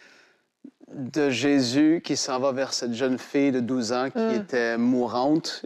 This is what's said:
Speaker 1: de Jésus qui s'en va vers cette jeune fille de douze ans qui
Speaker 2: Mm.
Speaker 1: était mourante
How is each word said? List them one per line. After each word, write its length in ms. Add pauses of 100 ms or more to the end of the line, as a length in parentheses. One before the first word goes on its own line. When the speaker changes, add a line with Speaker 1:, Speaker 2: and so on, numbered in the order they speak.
(920)
Speaker 1:
de 360
Jésus 760
qui 140
s'en 220
va 120
vers 220
cette 200
jeune 240
fille 360
de 80
douze 320
ans 160
qui 100
Speaker 2:
Mm. 120 (100)
Speaker 1:
était 360
mourante 880